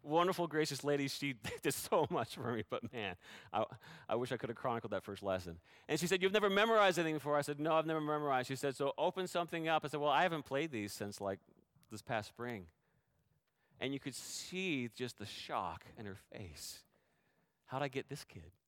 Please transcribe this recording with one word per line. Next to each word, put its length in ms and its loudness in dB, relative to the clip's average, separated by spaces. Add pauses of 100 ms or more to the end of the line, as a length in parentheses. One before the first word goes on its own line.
Wonderful, 460 4
gracious 380 0
lady, 240 2
she 240 -2
<laughs> 280 -8
did 120 2
so 360 2
much 260 -2
for 180 -2
me, 160 0
but 240 -6
man, 240 -4 (340)
I, 140 2 (420)
I 80 2
wish 160 -2
I 60 -2
could 100 -6
have 80 -6
chronicled 360 -2
that 120 -2
first 180 -10
lesson. 380 -2 (300)
And 100 2
she 80 -2
said, 140 2
"You've 100 4
never 180 6
memorized 480 6
anything 180 2
before?" 200 0
I 60 4
said, 180 -4
"No, 160 4
I've 100 6
never 140 0
memorized." 480 0
She 80 -2
said, 220 -2
"So 200 0
open 300 0
something 400 -2
up." 160 4
I 60 -4
said, 100 -4
"Well, 100 4
I 140 6
haven't 200 2
played 280 -2
these 220 -4
since, 260 -6
like, 220 -4 (500)
this 100 -10
past 280 -4
spring." 380 -10 (1120)
And 100 0
you 80 -4
could 160 -8
see 720 -4
just 300 -6
the 80 -8
shock 600 -6 (120)
in 80 -10
her 100 -8
face. 680 -14 (840)
"How'd 180 -4
I 60 -2
get 180 -6
this 160 -10
kid?" 300 -18 (140)